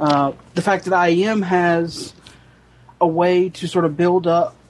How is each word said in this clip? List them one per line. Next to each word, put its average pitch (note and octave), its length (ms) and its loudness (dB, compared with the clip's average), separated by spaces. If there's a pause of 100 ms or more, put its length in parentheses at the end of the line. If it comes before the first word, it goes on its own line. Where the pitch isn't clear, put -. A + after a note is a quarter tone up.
uh, C#3+ 320 2 (200)
the F3 80 -4
fact F#3+ 220 -2
that F#3 100 -2
I F3 180 2
E F3 120 2
M A3 200 0
has F3 680 -2 (840)
a F3 80 2
way F3+ 440 2
to F3 180 -8
sort E3+ 160 0
of D3+ 100 -2
build F3 320 0
up E3+ 260 0 (160)